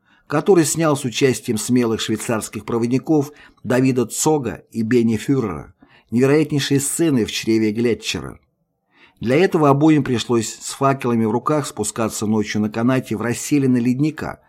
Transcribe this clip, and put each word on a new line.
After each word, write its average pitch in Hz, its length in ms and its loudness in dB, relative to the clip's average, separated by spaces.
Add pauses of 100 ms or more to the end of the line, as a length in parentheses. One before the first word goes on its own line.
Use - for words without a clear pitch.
(260)
который 165 380 4
снял 151 320 0
с 139 80 -8
участием 123 520 0
смелых 113 440 0
швейцарских 107 640 -6
проводников 127 640 0 (320)
Давида 123 440 2
Цога 143 640 -2
и 113 100 -4
Бенни 113 340 2
Фюрера 107 580 -4 (360)
невероятнейшие 139 720 2
сцены 139 440 0
в 101 60 -8
чреве 110 400 0
Глетчера. 104 680 -4 (800)
Для 120 180 0
этого 165 340 4
обоим 147 340 4
пришлось 117 500 -2
с - 180 -14
факелами 131 520 0
в 107 60 0
руках 143 360 -2
спускаться 107 600 -6
ночью 107 340 0
на 107 80 0
канате 120 480 -2
в 95 60 -6
расселины 127 560 0
ледника 127 720 -2